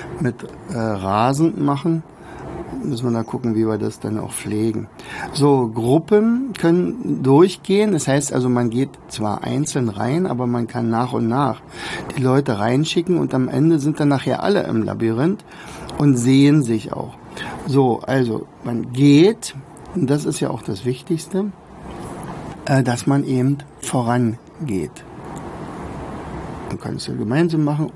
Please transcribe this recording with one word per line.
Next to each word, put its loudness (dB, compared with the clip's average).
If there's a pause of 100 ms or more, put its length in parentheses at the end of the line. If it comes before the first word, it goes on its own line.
(200)
mit, -4 (240)
äh, -6
Rasen 0
machen. 0 (800)
Müssen -2
wir 0
da -2
gucken, -4
wie 2
wir 0
das -4
dann -4
auch -10
pflegen. -2 (460)
So, 4
Gruppen 2
können 0
durchgehen. 4
Das 0
heißt 0
also, 0
man 2
geht -2 (180)
zwar -4
einzeln -2
rein, -2
aber -2
man 0
kann -2
nach 0
und 0
nach 0 (540)
die -2
Leute 2
reinschicken 2
und -2
am 2
Ende 4
sind 0
dann 2
nachher 0
alle 2
im 0
Labyrinth 0 (540)
und 6
sehen 6
sich -2
auch. -8 (520)
So, 4
also 0 (160)
man -4
geht, 6 (400)
und 0
das 0
ist -2
ja -2
auch -6
das -6
Wichtigste, -4 (1200)
äh, 4
dass -2
man 2
eben 0 (220)
vorangeht. -2 (1600)
Man -6
kann -6
es -8
ja -4
gemeinsam 2
machen 0